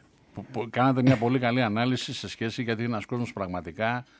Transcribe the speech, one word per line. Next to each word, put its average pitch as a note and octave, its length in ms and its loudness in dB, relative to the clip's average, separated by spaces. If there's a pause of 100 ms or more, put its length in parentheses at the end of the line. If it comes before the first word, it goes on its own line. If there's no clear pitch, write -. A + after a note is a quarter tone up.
(340)
Που, G2+ 180 -10
που, A#2 180 -4
κάνατε B2+ 320 4
μια B2+ 160 6
πολύ A#2 220 2
καλή B2 220 2
ανάλυση A#2+ 520 0
σε - 140 -8
σχέση, A2+ 360 -6
γιατί A2+ 200 -2
ένας A#2 220 -4
κόσμος A#2+ 280 -4
πραγματικά F#2+ 720 -4 (140)